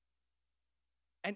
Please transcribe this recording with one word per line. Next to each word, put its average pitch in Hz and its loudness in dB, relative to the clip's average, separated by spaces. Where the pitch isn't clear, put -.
And, 202 0